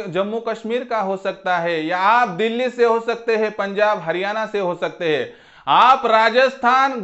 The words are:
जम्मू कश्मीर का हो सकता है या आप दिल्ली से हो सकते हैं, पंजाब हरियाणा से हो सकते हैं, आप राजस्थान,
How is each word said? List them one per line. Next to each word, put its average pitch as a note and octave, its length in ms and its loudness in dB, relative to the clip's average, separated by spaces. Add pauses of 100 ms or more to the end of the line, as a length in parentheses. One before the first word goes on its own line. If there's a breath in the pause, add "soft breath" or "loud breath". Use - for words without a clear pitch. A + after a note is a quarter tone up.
जम्मू G3 360 -4
कश्मीर A3+ 440 -6
का A#3+ 160 -4
हो G3 180 -2
सकता F#3 400 -4
है E3+ 240 -2
या E3 180 -2
आप A3 300 4
दिल्ली A3+ 400 -2
से A#3+ 160 2
हो A3+ 140 2
सकते A3+ 360 -2
हैं, G#3+ 160 0
पंजाब G3+ 500 -2
हरियाणा G3 440 -4
से G#3 140 -6
हो F3+ 160 -2
सकते E3+ 400 -2
हैं, A#2 140 -4 (380 loud breath)
आप A#3 400 6
राजस्थान, B3 960 2